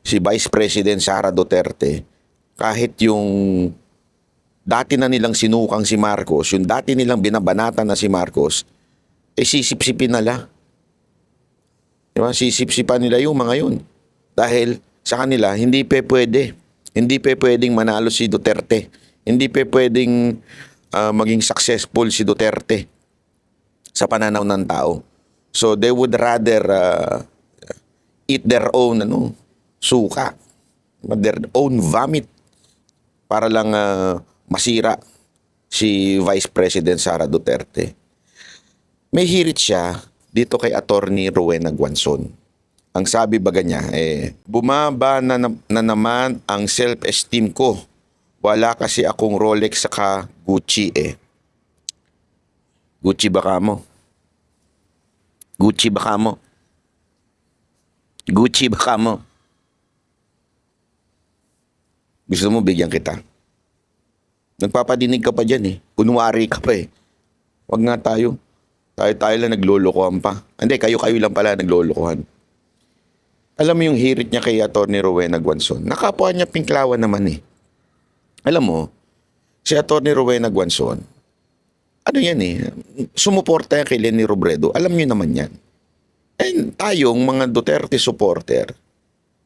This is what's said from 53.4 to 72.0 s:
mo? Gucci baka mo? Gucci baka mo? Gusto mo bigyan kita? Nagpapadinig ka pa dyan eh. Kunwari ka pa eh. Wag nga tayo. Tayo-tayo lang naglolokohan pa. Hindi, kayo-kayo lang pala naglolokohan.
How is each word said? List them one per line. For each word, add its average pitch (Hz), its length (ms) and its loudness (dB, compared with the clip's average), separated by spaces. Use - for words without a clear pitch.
mo? 101 240 -2
Gucci 107 320 2
baka 104 240 -2
mo? 107 240 -2
Gucci 120 400 2
baka 113 240 0
mo? 110 240 0
Gusto 92 160 0
mo 110 160 2
bigyan 87 320 2
kita? 82 240 -4
Nagpapadinig 123 560 0
ka 120 160 0
pa 117 80 0
dyan 113 240 0
eh. 95 100 -4
Kunwari 113 480 2
ka - 160 -6
pa 113 160 0
eh. 85 80 -8
Wag 110 240 -2
nga 113 240 -2
tayo. 117 240 0
Tayo-tayo 107 400 0
lang 117 160 0
naglolokohan 95 720 2
pa. 101 240 -4
Hindi, 123 160 0
kayo-kayo 117 400 0
lang 107 160 0
pala 104 240 0
naglolokohan. 85 720 -2